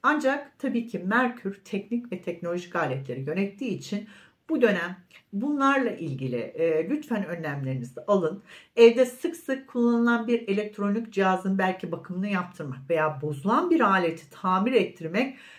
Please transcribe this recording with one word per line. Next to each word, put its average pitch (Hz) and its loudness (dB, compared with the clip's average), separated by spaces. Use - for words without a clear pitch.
Ancak 277 0
tabii 233 -2
ki - -6
Merkür 214 0
teknik 226 -6
ve 180 -8
teknolojik 175 -6
aletleri 135 -4
yönettiği 196 -4
için 202 -6
bu 302 2
dönem 185 2
bunlarla 269 0
ilgili, 135 -6
e, 160 -2
lütfen 240 -4
önlemlerinizi 143 -6
alın. 190 0
Evde 233 8
sık 339 -6
sık 269 -6
kullanılan 233 2
bir 233 0
elektronik 202 -2
cihazın 190 2
belki 185 0
bakımını 180 -6
yaptırmak 180 -6
veya 156 2
bozulan 202 0
bir 320 4
aleti 185 2
tamir 196 0
ettirmek 202 0